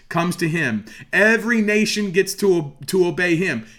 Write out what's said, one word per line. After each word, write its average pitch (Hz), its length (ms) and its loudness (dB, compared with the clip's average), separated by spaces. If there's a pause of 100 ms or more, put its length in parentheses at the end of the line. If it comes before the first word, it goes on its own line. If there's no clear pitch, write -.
comes 170 280 -2
to 170 120 -2
him. 135 360 -2 (280)
Every 220 480 2
nation 208 500 0
gets 185 260 0
to, 170 360 0 (140)
to 185 200 2
obey 175 300 0
him. 156 300 -2 (120)